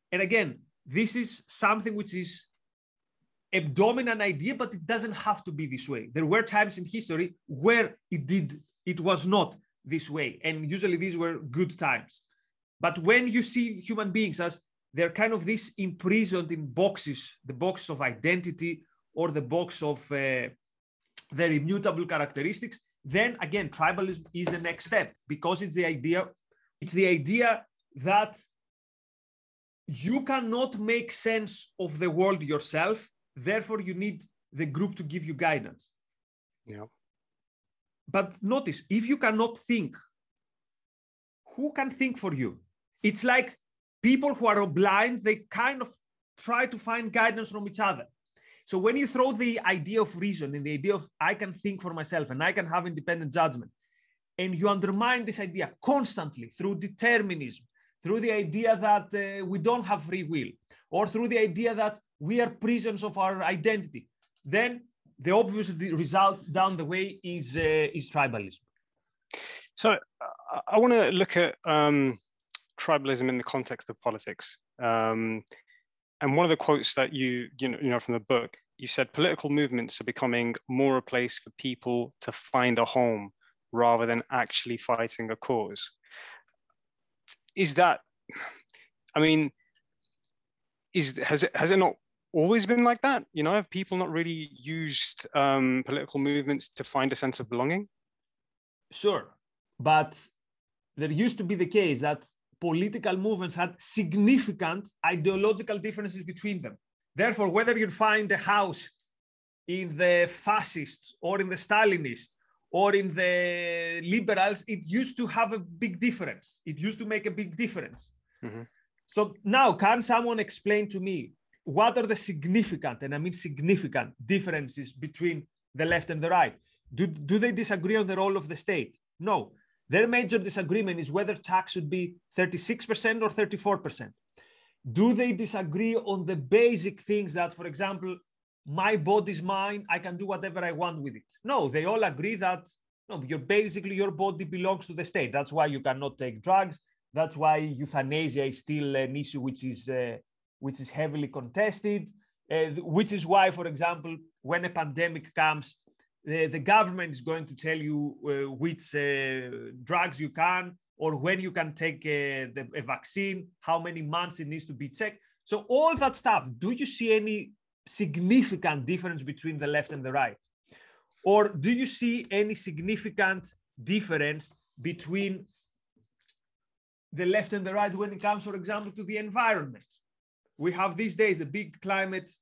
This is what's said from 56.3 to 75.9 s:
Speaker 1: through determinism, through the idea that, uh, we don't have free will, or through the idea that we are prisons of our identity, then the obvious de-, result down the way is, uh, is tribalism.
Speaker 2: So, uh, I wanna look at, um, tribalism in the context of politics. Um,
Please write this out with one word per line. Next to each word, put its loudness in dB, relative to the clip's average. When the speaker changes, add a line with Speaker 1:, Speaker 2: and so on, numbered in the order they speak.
Speaker 1:
through -4
determinism, 0
through 0
the 0
idea 2
that, 2
uh, -4
we -4
don't 2
have -2
free -4
will, -2
or 2
through 0
the 2
idea 2
that 0
we 0
are 2
prisons -2
of -6
our 0
identity, -2
then 0
the 0
obvious 2
de-, -6
result 2
down 2
the -4
way -4
is, -6
uh, 4
is -8
tribalism. -2
Speaker 2:
So, 4
uh, -6
I 4
wanna 6
look 2
at, 2
um, 4
tribalism 0
in 2
the -2
context -6
of -12
politics. -6
Um, 0